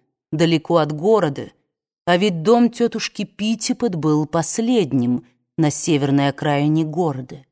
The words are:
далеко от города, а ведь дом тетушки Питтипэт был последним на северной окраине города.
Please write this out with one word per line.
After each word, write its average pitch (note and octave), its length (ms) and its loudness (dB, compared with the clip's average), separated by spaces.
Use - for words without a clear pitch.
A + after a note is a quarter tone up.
далеко E3 460 2
от D3+ 160 0
города, D#3 580 0
а F3+ 100 4
ведь F3 260 -2
дом A#3 280 4
тетушки A3+ 540 -4
Питтипэт A3+ 720 -4
был D3+ 300 0
последним D#3 1000 0
на D3+ 120 2
северной C#3 580 0
окраине D3+ 560 0
города. D3 680 -6